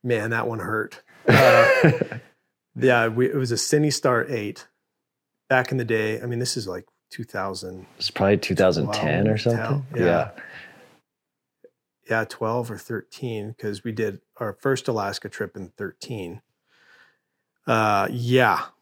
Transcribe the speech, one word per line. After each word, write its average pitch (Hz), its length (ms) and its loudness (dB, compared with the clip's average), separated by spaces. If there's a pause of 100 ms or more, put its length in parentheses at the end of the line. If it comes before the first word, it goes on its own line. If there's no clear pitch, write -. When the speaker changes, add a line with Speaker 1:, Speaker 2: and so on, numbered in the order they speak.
Speaker 1:
Man, 113 280 -2
that 117 160 -2
one 113 120 -6
hurt. 107 460 -6
Speaker 2:
<laughs> - 60 -20 (160)
Speaker 1:
Uh, 539 640 8 (840)
yeah, 120 340 4
we, 120 200 0
it 156 60 -4
was 127 160 -2
a 117 40 0
Cine 151 360 0
Star 123 380 0
eight 107 360 -8 (840)
back 127 220 2
in 135 60 -2
the 120 80 -2
day. 110 360 0
I 123 60 -10
mean, 120 120 -4
this 123 160 -4
is, 110 120 -6
like, 90 180 -10 (260)
two 117 120 -12
thousand. 92 640 -10 (100)
Speaker 2:
It's - 140 -6
probably 98 260 2
two - 160 -4
thousand 85 400 2
ten 85 340 0
or 107 100 2
Speaker 1:
Twelve, 117 200 0
Speaker 2:
something. 135 260 -2 (120)
Speaker 1:
yeah. 90 100 0
Speaker 2:
Yeah. 85 240 0 (1800)
Speaker 1:
Yeah, 113 180 -2
twelve 113 460 -6
or 98 60 -10
thirteen, 110 800 -10
'cause 104 260 -8
we 117 80 -6
did 107 300 -6 (160)
our 107 160 -6
first 135 340 -2
Alaska 104 400 -4
trip - 300 -10
in 90 120 -12
thirteen. 98 720 -12 (1300)
Uh, 107 440 2
yeah. 120 540 2 (160)